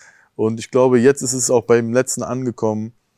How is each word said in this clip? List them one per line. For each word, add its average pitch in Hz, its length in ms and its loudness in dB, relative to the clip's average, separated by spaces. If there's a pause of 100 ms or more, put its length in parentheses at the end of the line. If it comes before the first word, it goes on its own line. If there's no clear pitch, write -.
(380)
Und 110 220 -2
ich - 120 -16
glaube, 127 280 4
jetzt 135 220 4
ist 123 120 -4
es 131 180 -4
auch 120 120 2
beim 117 300 2
letzten 123 300 -2
angekommen. 113 680 -6 (240)